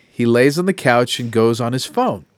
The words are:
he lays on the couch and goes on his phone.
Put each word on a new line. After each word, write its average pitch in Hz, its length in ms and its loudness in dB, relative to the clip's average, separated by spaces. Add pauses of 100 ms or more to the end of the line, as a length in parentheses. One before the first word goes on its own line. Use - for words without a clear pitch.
(100)
he 120 140 -4
lays 127 340 4
on 180 60 -2
the 190 80 0
couch 123 480 0
and 117 100 -8
goes 113 300 2
on 120 140 -4
his 127 100 -6
phone. 202 400 -4 (140)